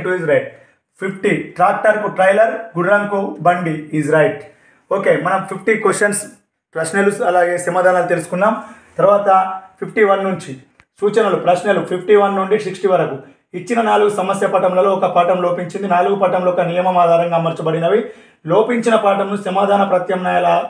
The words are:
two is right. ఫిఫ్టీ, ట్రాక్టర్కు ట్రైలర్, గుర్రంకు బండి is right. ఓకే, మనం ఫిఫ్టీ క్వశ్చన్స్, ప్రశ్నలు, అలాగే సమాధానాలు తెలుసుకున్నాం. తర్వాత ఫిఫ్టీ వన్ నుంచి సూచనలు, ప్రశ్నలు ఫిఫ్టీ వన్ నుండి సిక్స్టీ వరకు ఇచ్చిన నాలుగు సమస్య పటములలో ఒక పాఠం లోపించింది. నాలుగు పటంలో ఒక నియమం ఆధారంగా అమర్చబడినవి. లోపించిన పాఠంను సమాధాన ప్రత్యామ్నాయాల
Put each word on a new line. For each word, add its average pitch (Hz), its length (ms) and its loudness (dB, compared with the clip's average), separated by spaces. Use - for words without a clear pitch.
two 185 140 -2
is 170 140 -6
right. 131 160 2
ఫిఫ్టీ, 190 340 -2
ట్రాక్టర్కు 202 500 2
ట్రైలర్, 196 460 2
గుర్రంకు 196 640 0
బండి 165 520 0
is 151 140 -2
right. 107 220 2
ఓకే, 185 260 0
మనం 185 280 -2
ఫిఫ్టీ 208 300 -2
క్వశ్చన్స్, 202 460 0
ప్రశ్నలు, 196 480 0
అలాగే 175 340 2
సమాధానాలు 180 500 2
తెలుసుకున్నాం. 180 560 -2
తర్వాత 202 320 4
ఫిఫ్టీ 208 240 -2
వన్ 196 200 2
నుంచి 185 300 -6
సూచనలు, 202 360 0
ప్రశ్నలు 175 500 0
ఫిఫ్టీ 185 300 0
వన్ 202 200 4
నుండి 190 240 0
సిక్స్టీ 190 280 -4
వరకు 156 300 0
ఇచ్చిన 226 280 -4
నాలుగు 208 280 2
సమస్య 196 380 -2
పటములలో 185 440 2
ఒక 185 140 0
పాఠం 180 360 2
లోపించింది. 175 460 -4
నాలుగు 190 280 2
పటంలో 180 360 0
ఒక 175 100 -2
నియమం 180 360 0
ఆధారంగా 170 400 2
అమర్చబడినవి. 165 640 -2
లోపించిన 220 500 0
పాఠంను 202 400 0
సమాధాన 196 480 0
ప్రత్యామ్నాయాల 180 680 0